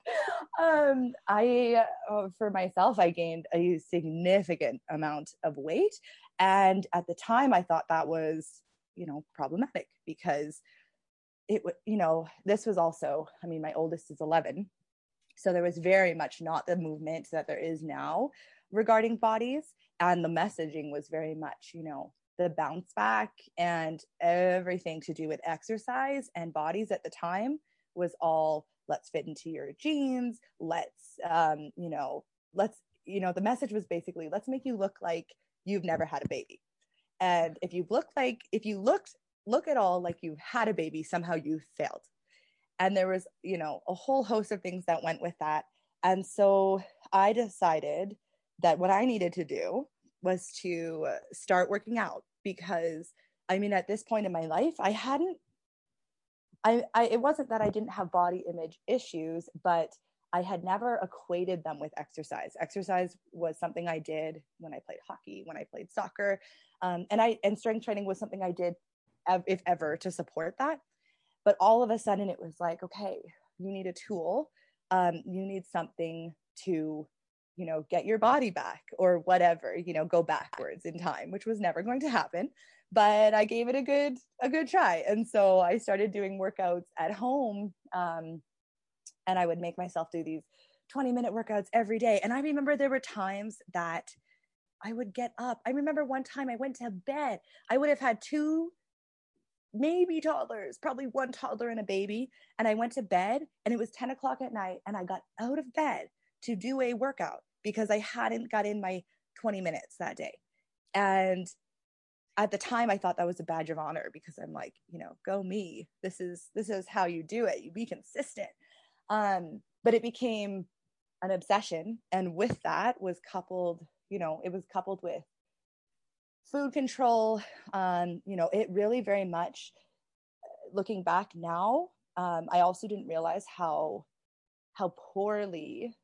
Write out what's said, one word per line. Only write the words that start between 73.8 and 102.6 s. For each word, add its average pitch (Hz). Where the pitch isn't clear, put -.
a 180
tool. 196
Um, 175
you 185
need 190
something 165
to, 156
you 175
know, 156
get 175
your 220
body 240
back 127
or 180
whatever, 170
you 175
know, 156
go 170
backwards -
in 165
time," 175
which 202
was 220
never 175
going 247
to 302
happen. 190
But 214
I 214
gave 233
it 254
a 277
good, 285
a 254
good 311
try. 202
And 214
so 190
I 180
started 202
doing 196
workouts 185
at 165
home. 214
Um, 165
and 185
I 180
would 170
make 170
myself 175
do 165
these 156
twenty 262
minute 233
workouts 214
every 220
day. 226
And 226
I 262
remember 285
there 277
were 262
times 202
that 170
I 220
would 226
get 240
up. 240
I 247
remember 285
one 262
time 262
I 233
went 262
to 240
bed. 262
I 233
would 294
have 285
had 247
two, 311
maybe 320
toddlers, 226
probably 262
one 254
toddler 240
and 226
a 208
baby. 202
And 226